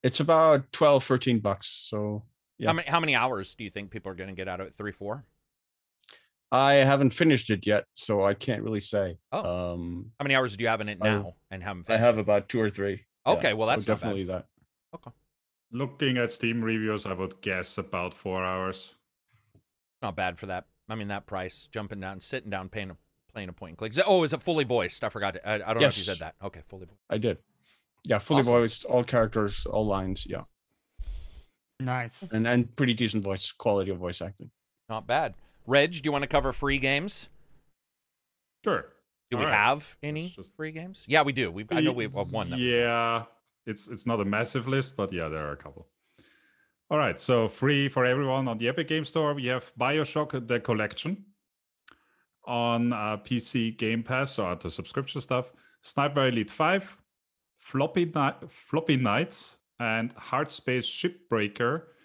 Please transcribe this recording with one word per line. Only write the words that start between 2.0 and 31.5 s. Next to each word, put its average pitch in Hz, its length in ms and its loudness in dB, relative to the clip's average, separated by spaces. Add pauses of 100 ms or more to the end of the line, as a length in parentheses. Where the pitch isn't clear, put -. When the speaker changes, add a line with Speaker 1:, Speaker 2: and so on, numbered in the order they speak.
Speaker 1:
yeah. - 100 0
Speaker 2:
How 165 60 4
many, 165 140 -4
how 170 120 2
many 151 140 0
hours 117 400 0
do 113 100 -12
you 98 60 -10
think 101 200 -12
people 98 220 -10
are - 20 -10
gonna 92 200 -10
get 92 140 -8
out 92 120 -6
of 95 60 -8
it? 73 100 -18
Three, 104 160 -6
four? 107 320 -8 (1300)
Speaker 1:
I 135 220 6
haven't 139 360 6
finished 143 400 4
it 98 160 0
yet, 104 280 2
so 104 300 0
I 101 100 4
can't 107 280 -4
really 110 180 -4
say. 95 380 -4 (140)
Speaker 2:
Oh. 90 420 -4
Speaker 1:
Um, 87 440 -8
Speaker 2:
How - 60 -8
many 139 120 2
hours 123 200 0
do 107 60 -6
you 113 60 0
have 110 120 0
in 107 80 -6
it 104 120 -8
Speaker 1:
I, 107 80 2
Speaker 2:
now 104 260 -2 (160)
and 95 120 -10
haven't 92 200 -10
Speaker 1:
I 110 120 0
Speaker 2:
finished 113 100 4
Speaker 1:
have 117 140 6
Speaker 2:
it? - 20 -2
Speaker 1:
about 101 280 2
two 117 120 0
or 110 100 2
three. 101 340 -4 (220)
Speaker 2:
Okay, 160 220 4
Speaker 1:
Yeah, 107 60 2
Speaker 2:
well, 110 120 0
Speaker 1:
so 117 60 4
Speaker 2:
that's 107 160 0
not 110 60 4
bad. 104 60 -6
Speaker 1:
definitely 98 240 -4
that. 90 220 -6 (480)
Speaker 2:
Okay. 123 160 -18 (640)
Speaker 3:
Looking 131 460 0
at 120 120 2
Steam 117 320 -2
reviews, 110 440 0
I 98 80 -4
would 92 260 -6
guess 92 380 -4
about 90 360 -6
four 92 300 -4
hours. 92 500 -6 (1080)
Speaker 2:
Not 101 120 -6
bad 92 240 -4
for 104 80 -12
that. 90 200 -8 (220)
I 110 60 -8
mean, 107 140 -8
that 101 180 -8
price, 92 460 -10
jumping 104 280 -8
down, 95 200 -10
sitting 127 300 -10
down, 92 180 -6
paying 98 220 -10
a, 82 60 -16 (360)
playing 98 160 -10
a 87 40 -12
point 87 180 -14
and 85 80 -20
click. 110 140 -6 (140)
Oh, 190 160 6
is 151 100 0
it 151 100 -6
fully 156 220 2
voiced? 110 380 0
I 110 60 -2
forgot 101 260 -4
to, - 140 -10
I, 107 60 2
I 104 40 -2
don't 110 220 0
know 147 80 8
if - 80 0
you 101 60 -4
Speaker 1:
Yes. - 20 -4
Speaker 2:
said 92 140 -4
that. 80 160 -12 (100)
Okay, 87 240 -12
fully 95 160 -16
voiced. - 160 -20 (100)
Speaker 1:
I 107 80 0
did. 107 200 0 (680)
Yeah, 110 140 4
fully 143 220 4
Speaker 2:
Awesome. 120 120 4
Speaker 1:
voiced, 117 320 4
all 123 180 4
characters, 110 640 2
all 110 200 0
lines, 95 420 -2
yeah. - 140 -6 (1400)